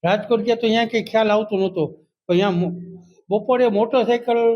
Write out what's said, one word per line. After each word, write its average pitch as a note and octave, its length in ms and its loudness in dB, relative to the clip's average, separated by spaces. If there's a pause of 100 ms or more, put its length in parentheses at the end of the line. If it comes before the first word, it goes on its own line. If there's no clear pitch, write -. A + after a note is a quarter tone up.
રાજકોટ G#3 360 0
ગયા A3+ 140 0
તો A3+ 120 -4
અહીંયા A3+ 200 2
કંઈ A3+ 160 -2
ખ્યાલ A3 280 0
આવતો G#3 260 0
નહોતો, F#3 300 -2
પણ - 460 -10
અહીંયા F#3+ 180 2
મો-, F3 300 -2 (500)
બપોરે A#3+ 380 2
મોટરસાઇકલ A#3 720 0 (180)